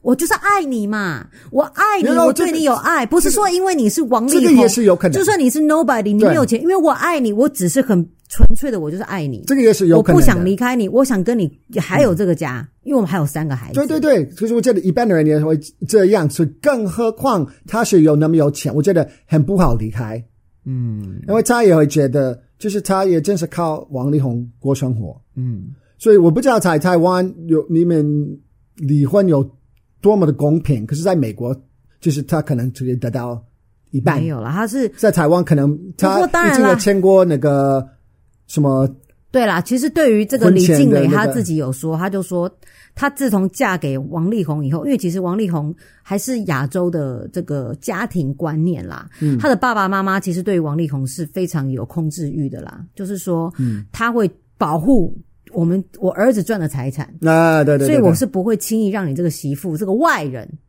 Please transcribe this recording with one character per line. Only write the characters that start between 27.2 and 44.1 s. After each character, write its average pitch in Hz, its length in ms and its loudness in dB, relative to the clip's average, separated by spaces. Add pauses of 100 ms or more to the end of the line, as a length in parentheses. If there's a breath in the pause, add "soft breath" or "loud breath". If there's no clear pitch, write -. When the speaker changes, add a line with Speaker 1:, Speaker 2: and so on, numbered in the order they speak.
Speaker 2:
有， 160 220 2
你 170 140 2
们 147 560 -2 (360)
离 147 300 0
婚 190 220 2
有 143 200 2 (540)
多 208 140 4
么 185 100 2
的 147 80 0
公 147 260 0
平， 127 260 -2
可 139 100 -6
是 160 80 -8
在 185 120 2
美 123 160 -2
国， 120 240 -6 (440)
就 165 120 -2
是 139 120 -4
他 156 180 -2
可 151 140 -4
能 123 160 -4
可 127 140 -10
以 127 100 -2
得 120 160 -6
到 120 320 -8 (480)
一 135 100 -4
半。 143 180 0
Speaker 1:
没 160 80 -2
有 139 140 -6
啦， 113 100 -8
他 196 140 -4
是 247 320 -4
Speaker 2:
在 214 140 2
台 156 160 2
湾 175 160 2
可 160 100 0
能 147 240 2 (180)
他 190 180 0
Speaker 1:
不 202 80 2
过 359 60 2
当 - 160 0
然 - 100 2
啦。 262 40 2
Speaker 2:
已 - 20 4
经 214 100 4
有 180 60 4
签 196 240 0
过 190 240 6
那 165 140 0
个 139 500 0 (600)
什 - 120 -4
么 135 300 2 (400)
Speaker 1:
对 247 160 0
啦， 180 160 0
其 240 160 -2
实 262 120 -2
对 262 280 2
于 214 80 0
这 254 140 -4
个 180 100 4
李 190 120 4
静 180 80 4
蕾， 156 80 4
Speaker 2:
婚 143 80 4
前 139 40 4
的 139 140 4
那 165 60 2
个 - 60 2
Speaker 1:
他 214 120 0
自 233 160 -2
己 160 140 -4
有 135 140 -4
说， 160 260 -6
他 185 120 -4
就 196 140 -6
说 180 260 -4 (500 soft breath)
她 277 100 -2
自 269 200 -4
从 190 220 0
嫁 202 260 -2
给 135 200 -6
王 160 320 -4